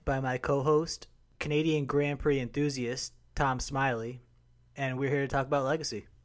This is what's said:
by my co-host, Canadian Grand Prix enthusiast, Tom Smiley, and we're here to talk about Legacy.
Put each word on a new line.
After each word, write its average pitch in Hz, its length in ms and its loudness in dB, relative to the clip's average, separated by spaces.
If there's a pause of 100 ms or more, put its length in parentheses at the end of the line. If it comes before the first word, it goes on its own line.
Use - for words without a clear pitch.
by 135 160 0
my 131 180 0
co-host, 151 720 2 (320)
Canadian 151 460 2
Grand 143 340 2
Prix 143 220 2
enthusiast, 131 720 -2 (220)
Tom 131 260 0
Smiley, 123 580 -2 (560)
and 131 220 -4
we're 135 120 0
here 139 120 2
to 139 80 -2
talk 139 180 0
about 143 160 2
Legacy. 135 440 -2 (160)